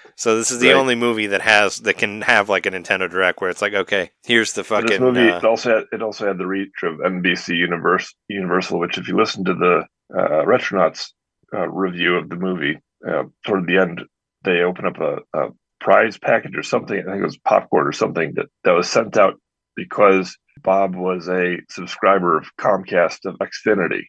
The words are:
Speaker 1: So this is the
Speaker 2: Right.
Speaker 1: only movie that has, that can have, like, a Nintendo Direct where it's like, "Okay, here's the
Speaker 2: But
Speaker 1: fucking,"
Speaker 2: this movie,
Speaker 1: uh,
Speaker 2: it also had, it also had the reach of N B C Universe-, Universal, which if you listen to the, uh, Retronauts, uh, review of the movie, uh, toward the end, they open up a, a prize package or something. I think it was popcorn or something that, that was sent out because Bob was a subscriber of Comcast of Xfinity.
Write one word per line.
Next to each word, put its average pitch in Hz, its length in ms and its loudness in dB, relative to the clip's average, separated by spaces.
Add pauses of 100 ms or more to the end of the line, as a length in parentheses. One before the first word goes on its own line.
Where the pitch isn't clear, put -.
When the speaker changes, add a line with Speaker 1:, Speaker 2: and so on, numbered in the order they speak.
(160)
Speaker 1:
So 110 200 2
this 113 140 -2
is 123 100 -4
the 127 80 6
Speaker 2:
Right. 135 80 8
Speaker 1:
only 131 180 2
movie 117 340 0
that 98 120 0
has, 104 380 4
that 104 200 -2
can 107 240 -4
have, 107 260 4
like, 95 180 0
a 98 40 0
Nintendo 92 380 -2
Direct 90 320 0
where 95 80 -2
it's 90 140 -4
like, 104 120 -2
"Okay, 95 360 -2 (140)
here's 117 280 2
the 101 100 -6
Speaker 2:
But - 40 -8
Speaker 1:
fucking," 110 220 0
Speaker 2:
this 104 120 0
movie, 123 300 4
Speaker 1:
uh, 87 80 -2
Speaker 2:
it 87 60 -8
also 113 320 2
had, - 160 -2
it 110 100 -8
also 107 240 -6
had 95 120 -2
the 92 80 -4
reach 95 360 -6
of 80 180 -6
N 92 220 -2
B 90 120 2
C 87 200 -6
Universe-, 85 600 -2 (140)
Universal, 92 500 -2
which 87 200 -4
if 90 100 -10
you 95 80 -2
listen 107 280 -2
to 90 100 0
the, 87 320 2 (320)
uh, 78 260 2
Retronauts, 95 680 0 (420)
uh, 90 140 -4
review 87 480 -2
of 80 120 -4
the 95 80 -10
movie, 85 420 -4 (300)
uh, 73 140 -2 (240)
toward 95 200 0
the 90 120 4
end, 90 240 0 (400)
they 87 200 0
open 90 220 -2
up - 160 -4
a, 73 180 -2 (140)
a 71 160 -2 (320)
prize 107 380 4
package 101 380 -2
or 92 80 -8
something. - 340 -2
I 95 40 -6
think 98 200 -6
it - 20 0
was - 140 -6
popcorn - 480 2
or 73 60 -2
something 85 420 -2
that, - 120 -6 (180)
that 92 80 4
was 87 180 2
sent 110 260 0
out 98 240 4 (340)
because 95 640 2 (260)
Bob 95 320 0
was 90 360 -4
a 90 260 -2 (140)
subscriber 90 680 2
of 78 100 -2 (140)
Comcast 95 640 0
of 92 140 -8
Xfinity. 95 720 -2